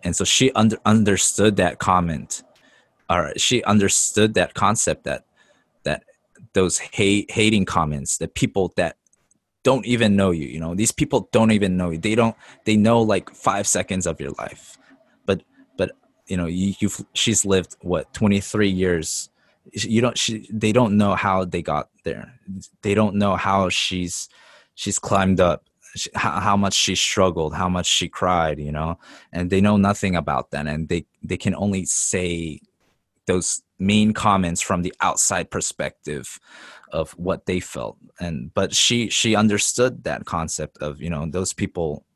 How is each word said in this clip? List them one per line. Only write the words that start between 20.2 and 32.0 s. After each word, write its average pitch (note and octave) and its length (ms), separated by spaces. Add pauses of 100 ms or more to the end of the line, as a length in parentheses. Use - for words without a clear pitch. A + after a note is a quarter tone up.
they G#2+ 80
don't A2+ 240
know G#2 200
how F#2+ 280
they F2+ 180
got D2+ 280 (160)
there. A1+ 200 (560)
They G2+ 120
don't G#2 220
know G2+ 200
how G2 320
she's, F2+ 640 (460)
she's - 240
climbed F#2+ 420
up, E2+ 240 (300)
sh-, - 200
how, F2+ 240
how G2+ 180
much G2 160
she - 220
struggled, E2 580
how F2+ 140
much F2+ 200 (100)
she F2 100
cried, E2 520
you D2 120
know, D#2 260 (360)
and F2 160
they F#2+ 100
know G#2 160
nothing G2+ 400
about D2 360
that. D2 160
And D#2 200
they, E2+ 180 (160)
they F#2 140
can F#2+ 200
only F#2+ 280
say E2+ 760 (640)